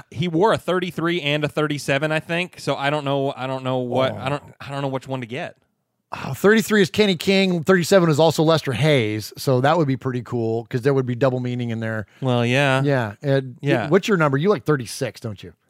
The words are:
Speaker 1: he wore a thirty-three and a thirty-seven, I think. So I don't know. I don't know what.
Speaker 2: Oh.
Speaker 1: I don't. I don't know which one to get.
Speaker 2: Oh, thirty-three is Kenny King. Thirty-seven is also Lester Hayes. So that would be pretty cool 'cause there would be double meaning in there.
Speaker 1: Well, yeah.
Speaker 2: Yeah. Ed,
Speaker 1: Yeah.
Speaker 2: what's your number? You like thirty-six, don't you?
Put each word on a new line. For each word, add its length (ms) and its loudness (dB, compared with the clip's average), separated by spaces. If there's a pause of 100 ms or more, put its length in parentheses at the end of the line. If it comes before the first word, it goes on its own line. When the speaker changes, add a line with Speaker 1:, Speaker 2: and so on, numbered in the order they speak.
(120)
Speaker 1:
he 160 -4
wore 260 2
a 60 0
thirty-three 600 -2
and 240 -2
a 40 -2
thirty-seven, 640 -2
I 80 -2
think. 400 -6
So 160 -2
I 160 0
don't 120 -2
know. 320 0
I 120 -8
don't 160 -6
know 160 -2
what. 320 0
Speaker 2:
Oh. 60 -8
Speaker 1:
I 120 -6
don't. 140 -4 (180)
I 80 -14
don't 140 -6
know 60 -4
which 180 -6
one 140 -6
to 40 -8
get. 320 -12 (540)
Speaker 2:
Oh, 240 -8
thirty-three 480 4
is 80 0
Kenny 240 2
King. 480 2
Thirty-seven 440 4
is 120 2
also 240 4
Lester 280 2
Hayes. 640 0
So 260 0
that 180 4
would 80 2
be 100 0
pretty 240 -6
cool 480 -4
'cause 140 -4
there 100 2
would 140 0
be 80 -4
double 240 0
meaning 320 -4
in 80 -4
there. 260 -6 (160)
Speaker 1:
Well, 240 2
yeah. 380 2
Speaker 2:
Yeah. 400 0
Ed, 380 -2
Speaker 1:
Yeah. 280 0
Speaker 2:
what's 180 2
your 100 2
number? 200 2
You 120 0
like 140 0
thirty-six, 560 -4
don't 220 -10
you? 120 -18 (160)